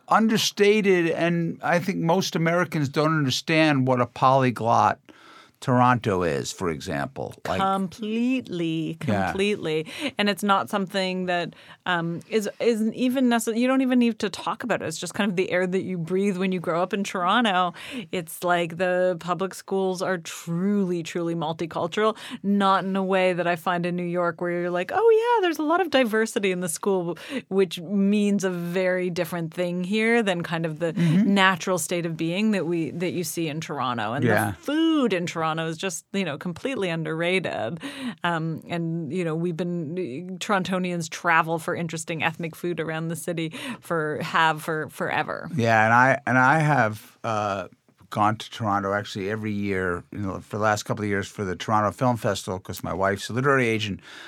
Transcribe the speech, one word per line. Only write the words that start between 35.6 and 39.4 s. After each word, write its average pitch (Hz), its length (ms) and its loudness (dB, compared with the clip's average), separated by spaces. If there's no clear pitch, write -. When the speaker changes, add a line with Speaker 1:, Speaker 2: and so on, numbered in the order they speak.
Speaker 2:
is 160 100 -6
just, 185 360 -6
you 196 120 0
know, 147 120 -4
completely 190 520 -4
underrated. 160 880 -2
Um, 160 460 -2
and, 165 440 -4
you 180 100 -2
know, 160 120 -2
we've 170 220 -4